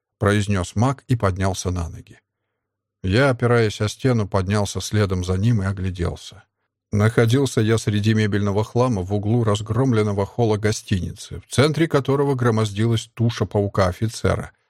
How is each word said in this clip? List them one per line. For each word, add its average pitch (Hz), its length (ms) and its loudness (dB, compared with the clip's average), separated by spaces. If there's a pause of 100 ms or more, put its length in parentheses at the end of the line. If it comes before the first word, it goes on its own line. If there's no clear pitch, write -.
(180)
произнёс 101 580 0
маг 131 320 0
и 123 80 0
поднялся 95 540 -2
на 87 180 -4
ноги. - 320 -20 (840)
Я, 117 280 2
опираясь 120 500 0
о 107 80 0
стену, 117 400 -2
поднялся 98 520 -2
следом 95 440 0
за 92 140 -2
ним 110 240 2
и 95 40 -4
огляделся. 90 800 -6 (480)
Находился 117 680 2
я 110 180 2
среди 104 360 0
мебельного 101 480 0
хлама 117 400 -2
в 95 120 -4
углу 107 300 0
разгромленного 107 840 0
холла 107 320 0
гостиницы, 95 840 -4
в - 100 -20
центре 151 380 2
которого 139 460 0
громоздилась 110 800 0
туша 113 320 0
паука-офицера, 101 1040 -2 (180)